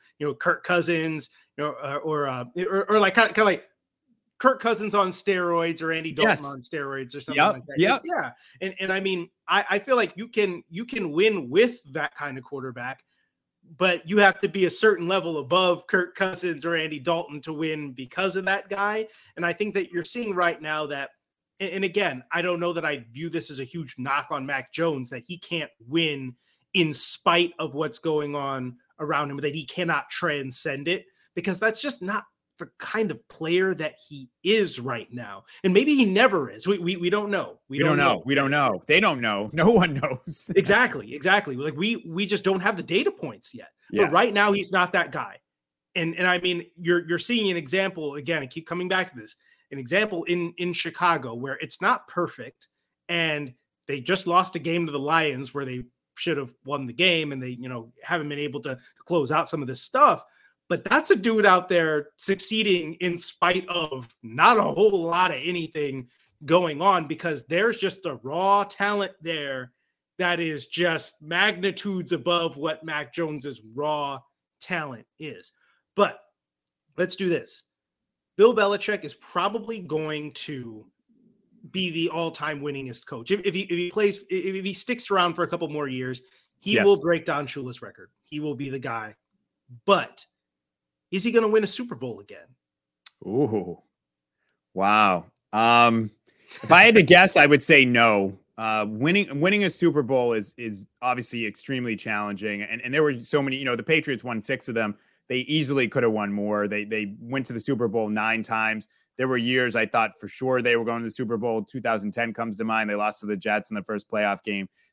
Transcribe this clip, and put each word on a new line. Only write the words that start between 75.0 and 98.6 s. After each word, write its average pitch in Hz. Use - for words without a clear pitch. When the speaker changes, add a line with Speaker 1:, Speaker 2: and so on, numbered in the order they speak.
Speaker 1:
is. 127
But 196
let's 185
do 196
this. -
Bill 226
Belichick 202
is 147
probably 202
going 156
to 117
be 185
the 165
all-time 156
winningest 139
coach. 120
If, 208
if 190
he, 190
if 196
he 175
plays, 202
if, 185
if 190
he 190
sticks 240
around 175
for 175
a 165
couple 170
more 147
years, 127
he 208
Speaker 2:
Yes. 214
Speaker 1:
will 202
break 165
Don 147
Shula's 127
record. 98
He 151
will 147
be 135
the 131
guy. 113
But 170
is 185
he 226
gonna 226
win 214
a 196
Super 240
Bowl 120
again? -
Speaker 2:
Ooh. 104
Wow. 98
Um, 113
if 120
I 175
had 226
to 208
guess, 180
I 147
would 143
say 143
no. 110
Uh, 110